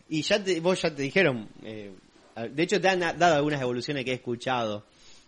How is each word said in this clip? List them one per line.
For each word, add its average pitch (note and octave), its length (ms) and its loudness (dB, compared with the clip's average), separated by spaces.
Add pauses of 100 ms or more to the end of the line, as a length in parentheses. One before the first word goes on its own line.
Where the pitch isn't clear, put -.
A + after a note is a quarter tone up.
Y D#3 140 -2
ya G3+ 200 0
te, F3+ 200 -2
vos F3+ 200 2
ya E3 140 -2
te C#3 60 -6
dijeron, C3+ 480 2 (140)
eh, G#2+ 300 -12 (560)
de C#3+ 140 -2
hecho F3+ 160 0
te F3 80 2
han F#3+ 140 4
dado E3 340 4
algunas D3 260 2
evoluciones B2 440 -2
que B2+ 60 -2
he B2+ 40 0
escuchado, A#2+ 680 -2 (420)